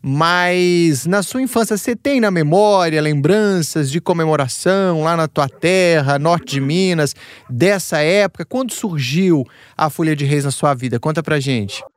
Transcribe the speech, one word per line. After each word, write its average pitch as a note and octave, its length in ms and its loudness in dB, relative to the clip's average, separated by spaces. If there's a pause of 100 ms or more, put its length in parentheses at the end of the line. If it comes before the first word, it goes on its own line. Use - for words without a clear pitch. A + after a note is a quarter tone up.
mas E3+ 1040 2
na G3 160 0
sua B3+ 180 -6
infância A3+ 340 -2
você A#3 200 -4
tem C#4 260 0
na G#3 80 2
memória F3 720 2
lembranças D#3 880 0
de D#3+ 80 -2
comemoração E3 1040 0
lá E3+ 140 0
na D#3+ 100 0
tua C#3 220 -2
terra, E3 680 2
norte E3 340 0
de C#3 80 -2
Minas, D#3+ 540 0 (340)
dessa E3+ 500 0
época? F3+ 460 0
Quando B3+ 260 -6
surgiu D#3 720 0 (320)
a D#3 140 0
Folia D#3+ 260 -2
de C#3 100 -4
Reis C#3+ 200 0
na C3+ 60 -2
sua C#3+ 240 0
vida? B2 240 -4
Conta D#3 240 -4
pra D3+ 160 -2
gente. B2 440 -4 (140)